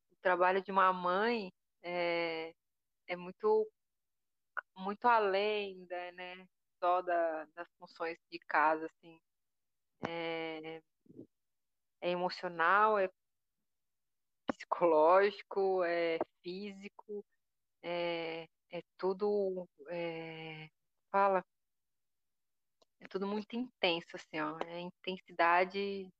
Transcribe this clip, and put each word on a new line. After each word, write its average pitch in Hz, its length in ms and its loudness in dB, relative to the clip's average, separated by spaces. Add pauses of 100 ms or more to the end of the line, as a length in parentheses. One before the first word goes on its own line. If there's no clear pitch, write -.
(120)
o - 100 -20
trabalho 185 400 4
de 202 100 -8
uma 185 200 6
mãe 185 580 0 (320)
é, 170 680 -2 (560)
é 180 80 -6
muito, 214 520 0 (1080)
muito 202 300 -4
além 202 800 2
da, 180 260 -8
né, 180 340 -14 (360)
só 180 200 4
da, 170 420 0 (100)
das 175 140 -12 (100)
funções 165 400 -10 (120)
de 165 100 -12
casa, 160 460 2
assim. 165 320 -18 (880)
É, 160 760 -6 (1200)
é 175 80 -2
emocional, 180 880 2
é 190 100 2 (1400)
psicológico, 185 1400 2
é 170 340 0 (240)
físico, 202 840 -10 (580)
é, 170 640 -4 (280)
é 170 100 -8 (160)
tudo, 190 720 -2 (220)
é, 160 800 -8 (420)
fala, 196 320 4 (1600)
é - 80 -18
tudo 196 180 -4
muito 214 300 -6
intenso, 185 600 -4
assim, - 240 -10
ó, 156 200 -6
é 170 200 -10
intensidade 185 1300 0 (120)